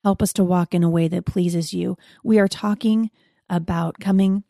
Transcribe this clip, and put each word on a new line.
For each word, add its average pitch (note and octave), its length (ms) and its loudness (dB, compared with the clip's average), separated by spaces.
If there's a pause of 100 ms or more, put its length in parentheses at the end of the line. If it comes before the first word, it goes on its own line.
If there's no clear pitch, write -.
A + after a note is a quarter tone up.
Help G3+ 200 0
us G3 100 -2
to G3 100 2
walk F3 300 0
in F3 100 2
a E3+ 60 4
way E3 180 2
that F3 200 -4
pleases F3 440 -2
you." F3+ 260 -4 (260)
We A3 160 4
are G3 80 4
talking A3 640 -2 (360)
about E3+ 520 -4
coming F#3+ 500 2